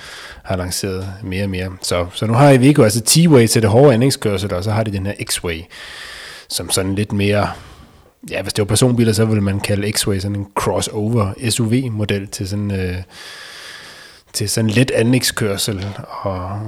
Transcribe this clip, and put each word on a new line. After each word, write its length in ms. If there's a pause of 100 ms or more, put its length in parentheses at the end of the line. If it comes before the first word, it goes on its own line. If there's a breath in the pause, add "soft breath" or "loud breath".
(420 loud breath)
har 140
lanceret 560 (100)
mere 220
og 60
mere. 220 (100)
Så, 320
så 120
nu 60
har 180
Iveco 320
altså 260
T-Way 380
til 160
det 80
hårde 240
anlægskørsel, 600
og 100
så 60
har 120
de 100
den 140
her 80 (160)
X-Way, 340 (840 loud breath)
som 220
sådan 240
lidt 180
mere... 380 (800 loud breath)
Ja, 120
hvis 100
det 100
var 40
personbiler, 460
så 120
ville 180
man 180
kalde 280
X-Way 300
sådan 180
en 180
crossover 800 (180)
S 100
U 40
V-model 640
til 200
sådan, 220
øh, 260 (1400 loud breath)
til 160
sådan 220
let 200
anlægskørsel 960 (360)
og, 460